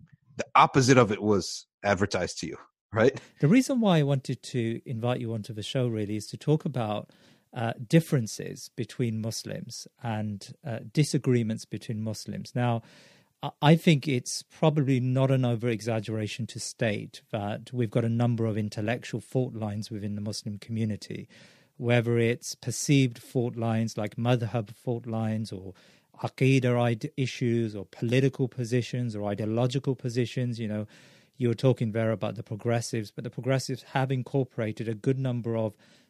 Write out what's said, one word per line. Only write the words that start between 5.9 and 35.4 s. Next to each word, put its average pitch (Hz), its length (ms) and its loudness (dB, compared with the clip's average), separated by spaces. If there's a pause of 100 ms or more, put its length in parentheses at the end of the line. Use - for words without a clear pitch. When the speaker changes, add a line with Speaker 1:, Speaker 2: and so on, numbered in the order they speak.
Speaker 2:
is 104 120 -8
to - 80 -12
talk 156 280 0
about, 110 460 -4 (440)
uh, 117 180 -4 (140)
differences 110 880 0
between 113 440 -4
Muslims 110 680 -8 (140)
and, 107 520 -6 (100)
uh, 117 160 -6 (120)
disagreements 123 720 0
between 107 380 -8
Muslims. 104 520 -8
Now, 120 280 0 (600)
I, 143 80 -6 (100)
I 151 140 10
think 160 320 4
it's 127 380 -2
probably 143 560 2
not 131 320 2
an 131 120 4
over-exaggeration 110 1040 -2
to - 120 -12
state 107 600 -4 (100)
that 110 400 -6
we've 123 180 0
got 117 140 2
a 117 40 0
number 117 380 2
of 107 100 0
intellectual 110 640 -4
fault 127 340 -4
lines 107 360 -6
within 104 240 -6
the 104 60 -6
Muslim 104 380 -8
community, 110 680 -6 (500)
whether 117 420 2
it's 117 360 0
perceived 127 640 2
fault 120 380 -4
lines 113 400 0
like 107 200 -4
madhab 117 600 0
fault 117 300 -6
lines 110 440 -2
or 92 220 -12 (500)
aqidah 127 560 4
ide-, 120 380 0
issues 117 580 0
or 98 120 -10
political 127 600 0
positions 120 680 -2
or 104 100 -4
ideological 117 680 0
positions. 120 640 -2
You 113 100 -4
know, 107 180 -4 (500)
you 120 120 0
were 117 60 2
talking 120 380 2
there 113 180 2
about 107 240 -2
the 113 80 -12
progressives, 117 680 -2
but - 140 -12
the 120 60 -8
progressives 131 540 -2 (100)
have 131 160 0
incorporated 123 760 -2
a 113 60 -2
good 131 240 0
number 120 380 -2